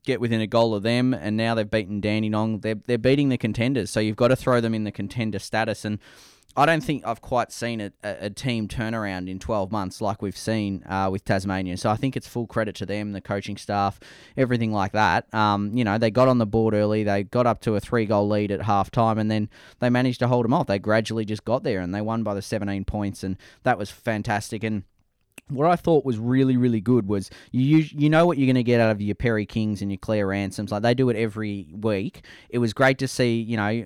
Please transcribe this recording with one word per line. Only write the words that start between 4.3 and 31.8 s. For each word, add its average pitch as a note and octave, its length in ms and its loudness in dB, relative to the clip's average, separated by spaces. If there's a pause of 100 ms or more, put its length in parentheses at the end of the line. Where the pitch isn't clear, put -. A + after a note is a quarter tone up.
throw B2 260 2
them A2+ 100 0
in A2 120 -2
the G2+ 80 -6
contender G#2 480 -6
status. A2 440 -4
And G#2 140 -4 (580)
I C#3 100 4
don't D#3+ 160 4
think C3+ 240 -4
I've A2+ 140 -4
quite A#2+ 320 -2
seen A#2 280 -6
a, G2+ 120 -8 (100)
a, G2+ 240 -8
a G#2 40 -6
team A2+ 360 -4
turnaround G2+ 640 -6
in F#2 80 -8
twelve G2 320 -4
months G2 300 -4
like G2 200 -4
we've F#2+ 160 -6
seen, G#2 460 -4
uh, F#2+ 280 -2
with F#2+ 140 -4
Tasmania. F#2+ 520 -2
So A2 140 -2
I A2 60 0
think C3 200 -4
it's - 100 -8
full A#2+ 220 -8
credit A2 280 -4
to G2 100 -10
them, G#2 260 -6
the F#2+ 80 -8
coaching G2+ 360 -6
staff, G2+ 440 -2 (360)
everything A#2 360 2
like G2+ 180 0
that. G#2+ 420 2
Um, G#2 460 2
you B2 60 2
know, G2+ 120 2
they A2+ 140 2
got B2+ 160 4
on B2+ 120 4
the A2+ 80 2
board A2 280 2
early. G#2 300 2
They G2+ 180 0
got A#2+ 240 0
up A2 160 2
to A2 140 0
a G2 40 -2
three-goal G#2 480 0
lead G#2 220 0
at G2+ 100 -4
halftime, A2 600 2
and G#2+ 100 0
then G#2+ 180 0 (300)
they B2 120 2
managed B2 280 2
to A#2+ 100 0
hold B2 160 2
'em A#2 80 2
off. E3+ 140 2
They G2 140 0
gradually A2 440 0
just G#2 200 -6
got E3 180 -2
there, A2 180 -2
and F2+ 140 -4
they G#2 60 -2
won A2 240 -2
by G#2 100 -4
the G2 80 -6
seventeen G2 420 -4
points, G2+ 380 -6
and F#2+ 140 -4 (260)
that A#2+ 160 2
was G#2 100 -6
fantastic. G#2+ 760 -4
And G#2+ 180 -4 (640)
what C#3 200 0
I F3+ 60 4
thought D#3+ 300 2
was B2 120 -2
really, B2+ 400 2
really A#2+ 240 2
good A2 280 2
was G2+ 200 -2 (220)
you, C3+ 280 4
you D3+ 300 0
know D#3+ 160 6
what F3 140 2
you're C3+ 80 2
gonna B2+ 160 4
get A#2+ 180 4
out A2 120 4
of G#2 100 -4
your G#2 140 -2
Perry A2 280 0
Kings G#2+ 380 -2
and G2+ 80 -4
your F#2+ 80 -6
Claire G#2+ 300 0
Ransoms. G2 420 -4
Like, G#2 120 -2
they A#2+ 120 4
do C3 160 2
it A2 60 0
every G#2 560 -4
week. G2+ 520 -4 (260)